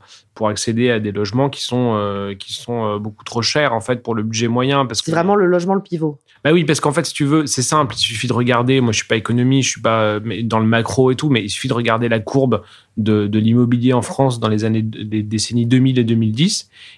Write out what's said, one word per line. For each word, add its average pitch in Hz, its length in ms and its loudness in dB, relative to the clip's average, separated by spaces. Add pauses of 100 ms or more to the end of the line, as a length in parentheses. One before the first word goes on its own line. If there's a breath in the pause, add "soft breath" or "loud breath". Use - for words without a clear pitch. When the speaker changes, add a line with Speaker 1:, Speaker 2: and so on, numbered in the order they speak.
(360 loud breath)
Speaker 1:
pour 110 120 -2
accéder 117 440 0
à 113 80 0
des 104 100 -4
logements 104 400 -2
qui - 140 -10
sont, 123 320 0
euh, 101 400 -4
qui - 160 -16
sont, 120 340 -6
euh, 104 140 -4
beaucoup 107 240 -12
trop - 180 -4
chers, 143 320 0
en 113 60 -2
fait, 123 200 -2
pour 120 140 -4
le 110 80 -2
budget 110 240 -2
moyen. 131 400 0
Parce 110 140 -6
Speaker 2:
C'est - 100 -6
Speaker 1:
que 160 60 -2
Speaker 2:
vraiment 180 180 2
le 202 120 2
logement 180 280 2
le 196 80 -2
pivot. 156 380 -6 (240 soft breath)
Speaker 1:
Bah 147 80 4
oui, 175 120 4
parce 147 160 0
qu'en 151 120 0
fait, 139 120 -2
si - 80 -8
tu - 120 -2
veux, 147 220 2
c'est 127 160 -2
simple. 143 340 0
Il - 20 -6
suffit 117 300 -4
de 120 40 0
regarder. 123 480 2
Moi, 117 120 2
je 104 60 -4
suis - 100 -6
pas 113 80 2
économiste, 123 500 2
je - 60 -2
suis - 100 -14
pas, 113 200 2
euh, 107 200 0
mais 113 220 -6
dans 110 160 0
le 110 60 2
macro 117 440 2
et 127 60 0
tout, 151 120 -2
mais 120 140 2
il 104 80 -6
suffit - 160 -8
de 123 80 -2
regarder 117 340 0
la 113 120 0
courbe 127 420 0 (340 loud breath)
de, 107 300 2
de 107 140 0
l'immobilier 120 520 2
en 123 100 2
France 127 360 0
dans 113 100 -2
les 107 160 0
années, 110 180 0
des 107 420 -4
décennies 110 420 -2
deux 127 140 4
mille 131 180 2
et 123 60 4
deux 117 100 0
mille 113 180 2
dix. 160 380 -2 (280 loud breath)